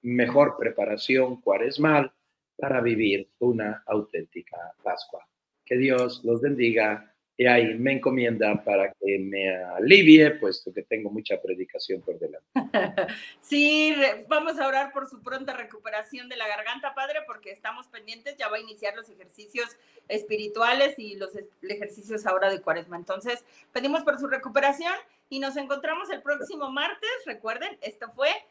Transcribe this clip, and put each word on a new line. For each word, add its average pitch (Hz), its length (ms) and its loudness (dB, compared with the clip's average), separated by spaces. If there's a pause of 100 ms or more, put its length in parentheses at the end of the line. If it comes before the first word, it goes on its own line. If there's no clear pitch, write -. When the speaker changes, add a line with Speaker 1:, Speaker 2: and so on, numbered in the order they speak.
Speaker 1:
mejor 123 540 4
preparación 120 840 0
cuaresmal 135 720 2 (420)
para 135 260 -2
vivir 110 480 2 (100)
una 110 460 0
auténtica 87 720 -6 (260)
Pascua. - 440 -8 (380)
Que 127 120 0
Dios 127 460 2
los 117 180 2
bendiga 117 720 2 (260)
y 123 100 4
ahí 117 260 6
me 127 200 0
encomienda 117 720 0
para 98 300 2
que 98 240 -2
me 98 380 -2
alivie, 151 760 8
puesto 95 400 -4
que 98 120 -8
tengo 107 260 -6
mucha 107 320 -6
predicación 92 600 -8
por 85 180 -8
delante. - 340 -10
Speaker 2:
<laughs> 190 600 -2 (240)
Sí, 302 580 2
re-, 262 320 0
vamos 311 300 0
a 269 80 0
orar 269 260 -2
por 269 160 -8
su 233 140 -20
pronta 262 340 -10
recuperación 220 720 -12
de 247 80 -10
la 226 100 -6
garganta, 233 460 -8
padre, 277 320 -6
porque 214 260 -16
estamos 226 360 -12
pendientes, 226 500 -16
ya 233 100 -4
va 208 100 -4
a - 20 -4
iniciar 214 360 -10
los 220 140 -16
ejercicios 208 600 -10 (380)
espirituales 220 920 0
y 208 160 -12
los 196 200 -10
es-, 196 120 -14 (160)
ejercicios 208 640 -8
ahora 190 240 4
de 190 100 -4
cuaresma. 170 360 -4
Entonces, 214 460 -4 (300)
pedimos 285 300 0
por 277 160 2
su 277 80 -6
recuperación 277 680 0 (360)
y 269 100 -8
nos 269 180 -6
encontramos 285 540 -6
el - 100 -8
próximo 294 480 -6
martes. 302 400 -4 (160)
Recuerden, 240 560 -8
esto - 340 -14
fue 277 140 2 (220)